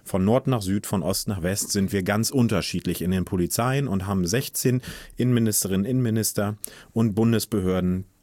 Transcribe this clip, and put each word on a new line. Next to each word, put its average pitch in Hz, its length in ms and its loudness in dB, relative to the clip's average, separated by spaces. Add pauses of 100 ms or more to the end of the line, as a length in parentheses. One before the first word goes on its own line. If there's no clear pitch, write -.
Von - 200 0
Nord 113 220 2
nach 127 160 0
Süd, 98 240 -2
von 98 160 -2
Ost 90 240 -2
nach 95 160 -4
West 92 300 -2
sind 98 200 0
wir 98 120 0
ganz 104 260 0
unterschiedlich 92 720 0
in 87 80 0
den 95 140 2
Polizeien 117 640 0
und 95 180 -2
haben 95 200 0
sechzehn 127 560 -2 (340)
Innenministerinnen, 107 680 2
Innenminister 110 720 0 (340)
und 113 220 2
Bundesbehörden, 92 920 2 (180)